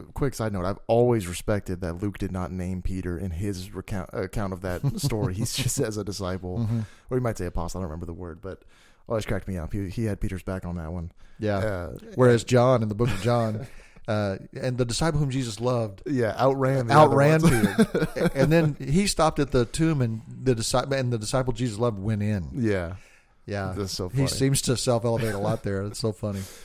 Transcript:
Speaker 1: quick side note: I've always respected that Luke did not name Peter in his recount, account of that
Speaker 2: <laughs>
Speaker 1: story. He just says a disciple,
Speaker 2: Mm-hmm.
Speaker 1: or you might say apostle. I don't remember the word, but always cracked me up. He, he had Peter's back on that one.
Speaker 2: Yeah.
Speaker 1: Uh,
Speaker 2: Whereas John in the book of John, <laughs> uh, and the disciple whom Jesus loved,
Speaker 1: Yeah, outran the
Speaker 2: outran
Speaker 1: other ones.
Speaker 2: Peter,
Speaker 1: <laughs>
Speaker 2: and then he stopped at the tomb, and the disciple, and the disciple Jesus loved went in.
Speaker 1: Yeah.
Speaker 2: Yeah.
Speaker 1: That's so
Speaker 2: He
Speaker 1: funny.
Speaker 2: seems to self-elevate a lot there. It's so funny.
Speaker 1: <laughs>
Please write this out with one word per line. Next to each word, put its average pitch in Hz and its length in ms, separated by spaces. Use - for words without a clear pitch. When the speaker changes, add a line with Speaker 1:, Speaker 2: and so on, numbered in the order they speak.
Speaker 1:
quick 139 220
side 110 180
note: 90 120
I've 98 120
always 117 400
respected 92 540
that 87 220
Luke 101 160
did 95 120
not 92 200
name 92 320
Peter 90 340
in 95 140
his 92 420
recount, 92 400
account 98 400
of 87 80
that 90 200
Speaker 2:
<laughs> 233 80
Speaker 1:
story. 107 340
He 101 80
just 123 340
says 110 220
a 107 60
disciple, 92 560
Speaker 2:
Mm-hmm. 113 220
Speaker 1:
or 127 80
you 127 60
might 113 140
say 92 100
apostle. 87 320
I 95 40
don't 85 60
remember 82 160
the 85 80
word, 85 280
but 95 220
always 110 180
cracked 98 220
me 95 100
up. 80 160
He, 101 160
he 113 160
had 101 160
Peter's 98 220
back 92 220
on 87 100
that 82 180
one. 87 180
Speaker 2:
Yeah. 104 180
Speaker 1:
Uh, 92 360
Speaker 2:
Whereas 120 280
John 123 400
in 107 60
the 107 60
book 120 140
of 98 120
John, 113 440
<laughs> - 200
uh, 104 300
and 123 160
the 123 80
disciple 147 340
whom 143 120
Jesus 120 280
loved, 117 460
Speaker 1:
Yeah, 120 340
outran 135 480
the 123 60
Speaker 2:
outran 147 500
Speaker 1:
other 160 200
ones. 214 240
Speaker 2:
Peter, - 180
Speaker 1:
<laughs> - 40
Speaker 2:
and 135 160
then 160 280
he 147 280
stopped 160 320
at 143 120
the 123 140
tomb, 160 360
and 113 260
the 127 260
disciple, 123 400
and 131 200
the 117 40
disciple 123 360
Jesus 110 260
loved 117 180
went 104 240
in. 104 320
Speaker 1:
Yeah. 95 420
Speaker 2:
Yeah. 98 300
Speaker 1:
That's 98 180
so 92 160
Speaker 2:
He 123 80
Speaker 1:
funny. 135 100
Speaker 2:
seems 131 360
to 131 140
self-elevate 117 560
a 98 60
lot 107 240
there. 98 200
It's 104 160
so 113 120
funny. 101 340
Speaker 1:
<laughs> - 60